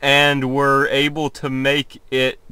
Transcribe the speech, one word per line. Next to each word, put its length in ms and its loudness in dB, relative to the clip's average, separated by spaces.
and 540 2
were 320 2
able 420 -2
to 180 -10
make 640 -4
it 300 -2